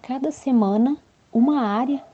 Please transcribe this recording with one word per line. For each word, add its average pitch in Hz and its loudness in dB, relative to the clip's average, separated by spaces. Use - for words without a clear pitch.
Cada 269 -6
semana, 233 0
uma 269 2
área 240 -2